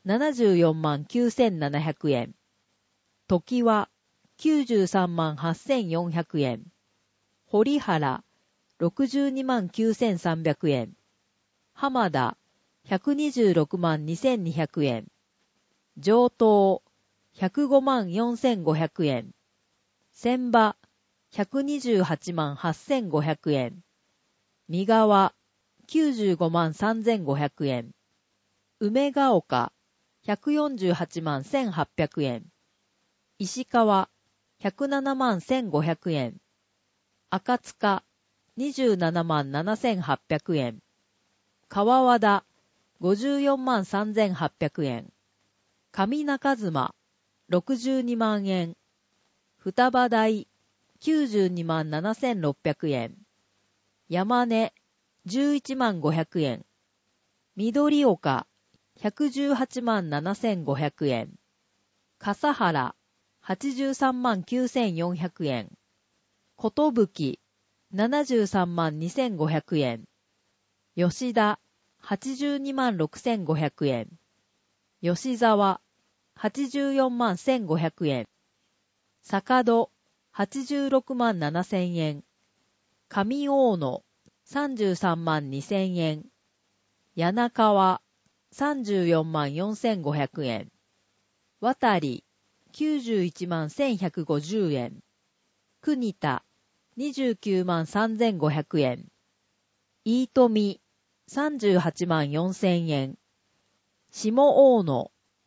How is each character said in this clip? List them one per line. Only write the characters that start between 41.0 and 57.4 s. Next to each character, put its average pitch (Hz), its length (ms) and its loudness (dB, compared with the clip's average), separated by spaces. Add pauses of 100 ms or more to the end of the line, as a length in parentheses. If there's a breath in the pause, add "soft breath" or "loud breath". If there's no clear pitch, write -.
川 240 280 4
和 247 180 4
田、 202 240 2 (540)
五 180 160 2
十 277 260 -2
四 277 160 2
万 254 300 0
三 214 260 -2
千 208 220 2
八 160 240 -2
百 151 260 -4
円。 123 260 -6 (800)
上 262 340 -2
中 277 300 0
島、 170 400 -4 (540)
六 180 280 -2
十 254 260 -2
二 240 120 -4
万 214 320 -2
円。 180 300 -2 (800)
双 247 340 0
葉 247 200 2
台、 220 360 2 (540)
九 302 260 2
十 202 220 2
二 175 160 -6
万 160 240 -2
七 165 260 -2
千 233 280 -4
六 147 100 2 (100)
百 156 280 -2
円。 - 260 -4 (920)
山 214 360 0
根、 226 300 0 (500)
十 277 300 0
一 262 200 -4
万 226 280 0
五 156 100 2
百 160 300 -2
円。 120 240 -4 (880)